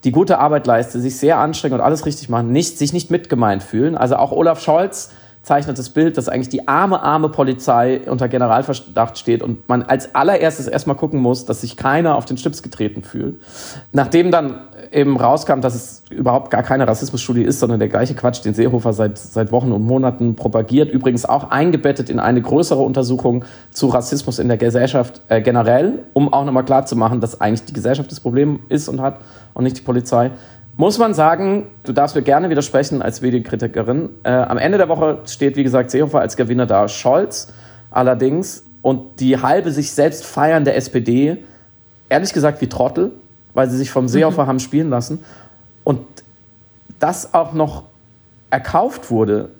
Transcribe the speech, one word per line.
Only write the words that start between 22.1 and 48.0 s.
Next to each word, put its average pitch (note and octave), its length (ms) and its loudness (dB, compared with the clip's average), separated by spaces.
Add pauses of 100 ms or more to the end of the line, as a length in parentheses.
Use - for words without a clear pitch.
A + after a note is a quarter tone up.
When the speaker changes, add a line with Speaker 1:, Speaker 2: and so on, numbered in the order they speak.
Speaker 1:
eine A#2+ 200 2
größere C3+ 400 0
Untersuchung B2 640 0 (280)
zu - 160 0
Rassismus B2+ 500 -2
in - 80 0
der A#2+ 120 2
Gesellschaft, A#2+ 680 0
äh, A2 160 2
generell, B2 720 2
um C#3+ 200 2
auch C#3 120 2
nochmal C3 200 0
klarzumachen, B2+ 560 0
dass A2+ 200 -4
eigentlich A2 240 -2
die - 80 -14
Gesellschaft C#3 400 -4
das D3+ 80 -16
Problem C3+ 480 0
ist D3+ 200 -2
und C3+ 120 -6
hat C3+ 160 -2 (380)
und B2+ 100 -2
nicht B2+ 140 -2
die - 40 -20
Polizei. B2 480 0 (440)
Muss G3+ 240 2
man A3+ 140 2
sagen, F#3 540 2 (160)
du C3+ 100 -6
darfst C#3 240 0
mir C#3 60 0
gerne D3 260 2
widersprechen D3 540 0
als - 180 -4
Medienkritikerin, A#2+ 880 -2 (140)
äh, - 80 0
am B2+ 260 2
Ende F3+ 220 2
der F3+ 100 4
Woche D#3 380 0
steht, C#3 300 -2
wie C#3 80 2
gesagt, B2+ 260 2
Seehofer C#3+ 300 2
als - 140 -2
Gewinner B2 300 0
da. G#2 240 2
Scholz - 640 -2 (380)
allerdings B2+ 760 0 (160)
und - 400 -2
die C3 160 2
halbe D#3 340 0
sich C#3+ 220 -4
selbst - 320 0
feiernde D3+ 480 2
S - 160 -2
P B2 140 -2
D, C3 340 0 (720)
ehrlich D#3+ 240 0
gesagt D3 300 0
wie - 60 -4
Trottel, E3 440 -2 (400)
weil C3 160 2
sie B2 80 -2
sich C3+ 140 -4
vom C3 180 0
Seehofer D3 360 2
Speaker 2:
Mhm. - 20 -4
Speaker 1:
haben C3 140 -2
spielen D#3 280 -2
lassen. B2+ 340 -4 (600)
Und C3+ 160 0 (960)
das C#3+ 360 -4
auch E3 180 2
noch D#3 300 -4 (640)